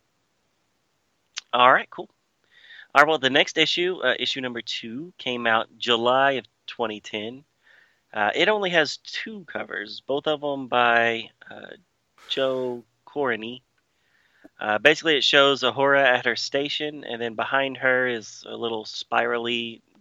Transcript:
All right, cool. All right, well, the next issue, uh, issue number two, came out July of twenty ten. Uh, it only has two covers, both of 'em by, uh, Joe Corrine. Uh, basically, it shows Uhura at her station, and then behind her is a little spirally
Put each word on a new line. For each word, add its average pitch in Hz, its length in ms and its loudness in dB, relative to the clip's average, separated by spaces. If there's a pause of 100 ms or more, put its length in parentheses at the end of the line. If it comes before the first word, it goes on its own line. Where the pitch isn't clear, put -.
(1500)
All 123 220 8
right, - 160 0
cool. - 220 -14 (840)
All 139 80 8
right, 147 80 6
well, 156 80 4
the 127 140 2
next 156 260 2
issue, 175 460 0
uh, 123 160 2
issue 135 200 -4
number 123 220 -6
two, 131 560 -10
came 120 300 -4
out 113 200 2 (120)
July 123 540 2
of 117 120 -6 (220)
twenty 110 320 -6
ten. 113 440 -10 (720)
Uh, 104 220 0
it 170 140 2
only 208 200 0
has 160 280 0
two - 480 -12
covers, 101 600 -10
both 143 220 -4
of 147 160 -2
'em 139 240 -4
by, 117 640 2 (180)
uh, 104 220 -16 (580)
Joe 127 540 -2 (240)
Corrine. 120 560 -4 (960)
Uh, 107 180 0
basically, 151 400 2
it 117 60 0
shows 139 400 4
Uhura 139 420 2
at 123 220 2
her 113 80 0
station, 147 680 -6
and 117 160 -10
then 117 140 -4
behind 131 440 -2
her 127 300 2
is 117 400 -6
a 110 80 -10
little 113 300 -6
spirally 117 960 -4 (200)